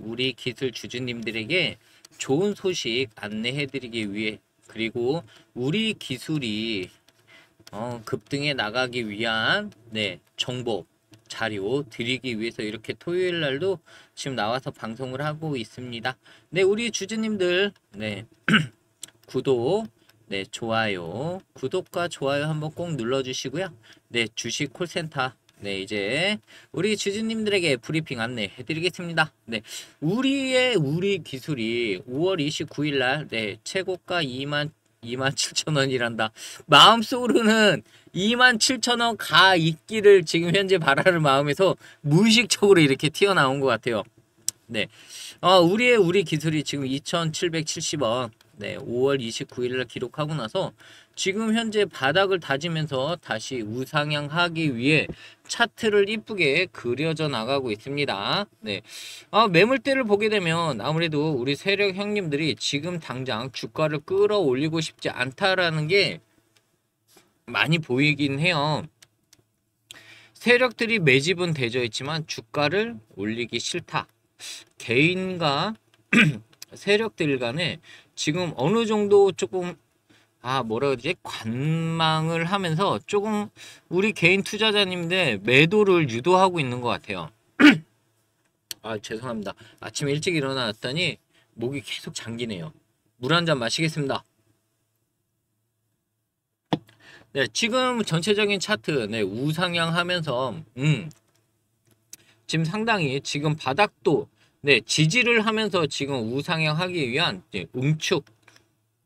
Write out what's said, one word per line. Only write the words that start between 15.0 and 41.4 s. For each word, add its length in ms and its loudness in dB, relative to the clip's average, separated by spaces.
하고 340 -6
있습니다. 640 -8
네, 120 0
우리 300 2
주주님들, 800 -2
네, 320 -8
<clears throat> 280 2
구독, 600 0
네, 220 -6
좋아요, 920 -4
구독과 540 -6
좋아요 380 -2
한번 260 -4
꼭 240 -8
눌러주시고요. 760 -4
네, 260 0
주식 360 -6
콜센터, 640 -6
네, 220 -6
이제 560 -2
우리 240 0
주주님들에게 840 -2
브리핑 440 -6
안내해드리겠습니다. 1120 -4
네, 160 -8
우리의, 760 0
우리 480 0
기술이 840 -4
오월 320 -2
이십구일 600 -2
날, 280 0
네, 360 -4
최고가 580 -4
이만, 500 -4
이만 340 -2
칠천 400 -4
원이란다. 560 0
마음속으로는 1160 6
이만 460 4
칠천 420 0
원 160 0
가 380 6
있기를 680 6
지금 300 0
현재 220 4
바라는 440 4
마음에서 540 4